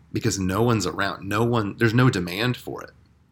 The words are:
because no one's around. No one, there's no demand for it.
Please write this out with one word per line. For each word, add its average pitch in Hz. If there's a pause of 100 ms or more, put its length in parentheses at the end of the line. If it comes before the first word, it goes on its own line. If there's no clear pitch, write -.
(120)
because 107
no 95
one's 110
around. 92
No 107
one, 113
there's 113
no 127
demand 98
for -
it. - (420)